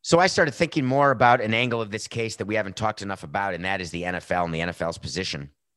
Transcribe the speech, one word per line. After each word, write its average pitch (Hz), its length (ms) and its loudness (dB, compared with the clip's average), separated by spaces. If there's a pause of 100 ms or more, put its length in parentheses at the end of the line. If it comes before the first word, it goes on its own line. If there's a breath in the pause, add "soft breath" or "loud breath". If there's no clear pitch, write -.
So - 180 4
I 185 100 6
started 165 260 2
thinking 151 320 0
more 139 240 4
about 123 320 6
an 107 100 0
angle 117 300 0
of 107 80 -8
this 107 180 -8
case 113 280 -4
that 101 100 -6
we 104 80 -2
haven't 98 220 -2
talked 107 260 -4
enough 98 220 -8
about, 98 280 -4
and 85 140 -6
that 95 160 -2
is 85 80 -8
the 85 160 -6
N 90 80 -2
F 85 160 -6
L 87 160 2
and 82 80 -4
the 80 80 -2
N 87 80 -2
F 85 100 -8
L's 85 160 -4
position. 76 540 -8 (260)